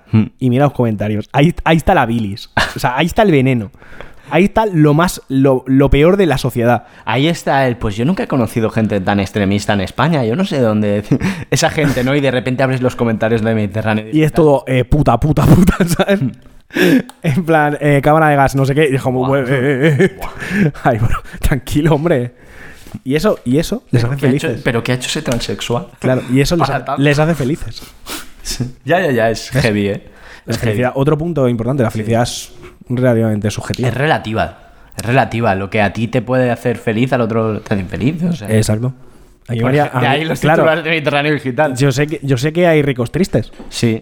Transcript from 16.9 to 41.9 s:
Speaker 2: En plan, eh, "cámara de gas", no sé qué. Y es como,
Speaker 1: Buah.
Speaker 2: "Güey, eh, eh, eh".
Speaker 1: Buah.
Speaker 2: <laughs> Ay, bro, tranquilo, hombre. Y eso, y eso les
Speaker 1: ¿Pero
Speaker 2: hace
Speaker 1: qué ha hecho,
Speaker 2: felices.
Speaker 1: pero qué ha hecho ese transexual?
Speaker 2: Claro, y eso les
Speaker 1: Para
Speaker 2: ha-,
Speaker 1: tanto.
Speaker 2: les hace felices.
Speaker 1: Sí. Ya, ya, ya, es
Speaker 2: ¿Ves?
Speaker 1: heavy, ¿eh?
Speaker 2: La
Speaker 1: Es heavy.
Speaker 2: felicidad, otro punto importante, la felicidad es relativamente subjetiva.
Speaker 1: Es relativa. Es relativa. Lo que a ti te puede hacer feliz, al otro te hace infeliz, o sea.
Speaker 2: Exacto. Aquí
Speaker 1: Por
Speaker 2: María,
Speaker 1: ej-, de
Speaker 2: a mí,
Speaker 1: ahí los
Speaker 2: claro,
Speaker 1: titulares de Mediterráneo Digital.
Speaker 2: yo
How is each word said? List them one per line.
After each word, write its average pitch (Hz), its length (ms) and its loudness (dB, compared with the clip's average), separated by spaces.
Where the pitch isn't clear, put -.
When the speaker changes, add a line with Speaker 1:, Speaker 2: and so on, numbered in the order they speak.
Speaker 2:
En 165 240 0
plan, 151 360 2
eh, 143 200 4
"cámara 151 280 4
de 147 80 4
gas", 135 180 2
no 135 100 2
sé 139 100 0
qué. 156 140 4
Y 131 60 0
es 127 60 -4
como, 127 240 -2
Speaker 1:
Buah. 139 160 2
Speaker 2:
"Güey, - 20 -4
eh, 135 460 0
eh, 143 100 2
eh". 185 180 2
Speaker 1:
Buah. - 540 -2
Speaker 2:
<laughs> - 0 -
Ay, 120 160 2
bro, 113 180 2
tranquilo, 147 540 0
hombre. 139 380 0
Y 127 120 -2
eso, 185 280 0
y 123 140 0
eso 196 340 -2
les 117 120 2
Speaker 1:
¿Pero 120 100 -2
Speaker 2:
hace 135 80 -6
Speaker 1:
qué 143 60 2
ha - 40 4
hecho, 139 160 -2
Speaker 2:
felices. - 160 -6
Speaker 1:
pero 120 200 0
qué 127 100 -2
ha - 20 0
hecho 127 140 -8
ese 156 120 -6
transexual? 117 640 -4
Speaker 2:
Claro, 127 220 0
y 131 80 4
eso 143 160 2
les 165 100 2
Speaker 1:
Para 143 140 -2
Speaker 2:
ha-, 131 60 -10
Speaker 1:
tanto. 135 160 -4
Speaker 2:
les 143 180 4
hace 156 160 2
felices. 131 460 -4
Speaker 1:
Sí. - 220 -8
Ya, 165 160 2
ya, 160 100 0
ya, 113 180 2
es - 240 -6
Speaker 2:
¿Ves? 131 80 2
Speaker 1:
heavy, 104 280 0
¿eh? - 140 -6
Speaker 2:
La - 80 -6
Speaker 1:
Es 113 60 -4
heavy. 117 120 -2
Speaker 2:
felicidad, 123 240 0
otro 143 220 2
punto 147 320 -2
importante, 120 340 -2
la 104 80 0
felicidad 113 320 0
es - 300 -8
relativamente 113 640 0
subjetiva. 113 380 -4
Speaker 1:
Es 110 40 -2
relativa. 110 640 -2
Es - 100 -12
relativa. 117 500 2
Lo 98 140 -4
que 110 120 0
a 98 100 2
ti 110 160 -4
te 123 140 -2
puede 127 280 0
hacer 120 280 -2
feliz, 120 340 -2
al 135 80 2
otro 110 400 -2
te - 140 -6
hace 98 100 -2
infeliz, 117 400 -4
o 175 80 -2
sea. 104 240 -8
Speaker 2:
Exacto. 120 380 0
Aquí 120 100 -4
Speaker 1:
Por 117 60 -2
Speaker 2:
María, 143 220 2
Speaker 1:
ej-, - 40 -12
de 127 60 -6
Speaker 2:
a - 20 0
mí, 139 40 2
Speaker 1:
ahí 156 100 -2
los 160 140 -4
Speaker 2:
claro, 151 240 2
Speaker 1:
titulares 160 220 2
de 160 60 -4
Mediterráneo 147 420 0
Digital. 131 420 -2
Speaker 2:
yo 135 160 2